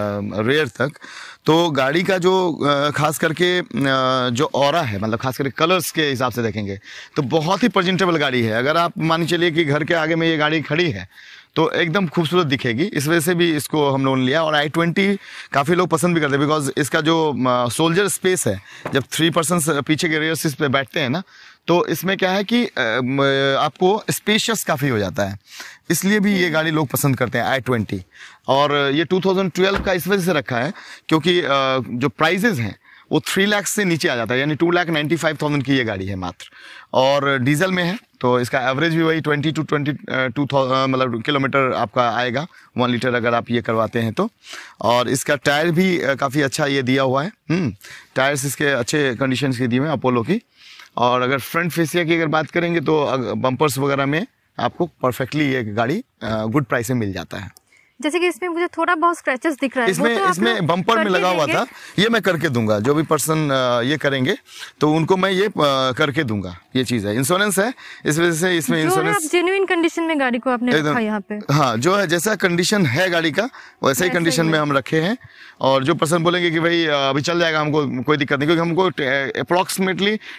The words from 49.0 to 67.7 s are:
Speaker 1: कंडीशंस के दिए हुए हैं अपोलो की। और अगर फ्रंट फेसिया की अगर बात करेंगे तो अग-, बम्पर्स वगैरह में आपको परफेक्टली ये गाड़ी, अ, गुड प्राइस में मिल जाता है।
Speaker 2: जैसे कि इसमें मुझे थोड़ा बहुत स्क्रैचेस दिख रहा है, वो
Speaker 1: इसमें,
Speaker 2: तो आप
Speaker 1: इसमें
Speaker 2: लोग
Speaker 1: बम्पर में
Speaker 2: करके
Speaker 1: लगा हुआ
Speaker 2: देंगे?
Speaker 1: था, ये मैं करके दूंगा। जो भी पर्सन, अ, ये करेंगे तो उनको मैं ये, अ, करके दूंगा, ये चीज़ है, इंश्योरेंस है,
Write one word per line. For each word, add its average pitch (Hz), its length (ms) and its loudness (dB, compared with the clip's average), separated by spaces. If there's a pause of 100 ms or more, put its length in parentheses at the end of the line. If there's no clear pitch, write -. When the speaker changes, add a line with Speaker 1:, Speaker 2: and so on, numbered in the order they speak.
Speaker 1:
कंडीशंस 131 420 -2
के 127 100 0
दिए 120 120 2
हुए 143 80 0
हैं 160 60 -2
अपोलो 123 300 0
की। 180 180 -2 (560)
और 123 240 2
अगर 127 180 0
फ्रंट 165 320 -4
फेसिया 170 320 0
की 165 120 2
अगर 165 120 0
बात 156 240 -2
करेंगे 170 280 0
तो 151 240 2
अग-, 113 340 -2
बम्पर्स 127 400 0
वगैरह 139 280 0
में 156 220 -2 (320)
आपको 120 260 -2
परफेक्टली 135 680 -2
ये 127 100 -2
गाड़ी, 117 400 -2 (200)
अ, 110 220 -2
गुड 117 200 0
प्राइस 123 240 -2
में 127 80 0
मिल 104 160 -2
जाता 90 240 -10
है। 95 260 -16 (380)
Speaker 2:
जैसे 302 180 0
कि 349 80 2
इसमें 349 220 -4
मुझे 339 180 -2
थोड़ा 339 280 0
बहुत 339 220 2
स्क्रैचेस 311 440 -4
दिख 269 160 -2
रहा 240 80 0
है, 190 60 2
वो - 0 -
Speaker 1:
इसमें, 226 260 0
Speaker 2:
तो 392 80 0
आप 370 60 2
Speaker 1:
इसमें 220 240 0
Speaker 2:
लोग 196 100 -2
Speaker 1:
बम्पर 185 300 2
में 220 100 2
Speaker 2:
करके 185 120 2
Speaker 1:
लगा 180 120 2
हुआ 170 160 2
Speaker 2:
देंगे? 196 160 0
Speaker 1:
था, 233 40 0 (340)
ये 208 100 4
मैं 226 120 2
करके 165 280 0
दूंगा। 110 300 2
जो 123 140 2
भी 156 100 2
पर्सन, 156 460 0
अ, 123 380 0
ये 147 100 0
करेंगे 135 380 0 (440)
तो 151 140 4
उनको 160 240 2
मैं 190 140 2
ये, 190 140 2
अ, 214 60 -2 (400)
करके 143 320 0
दूंगा, 95 340 -4 (180)
ये 131 80 2
चीज़ 113 240 -2
है, 104 80 0
इंश्योरेंस 175 440 0
है, 233 140 0 (320)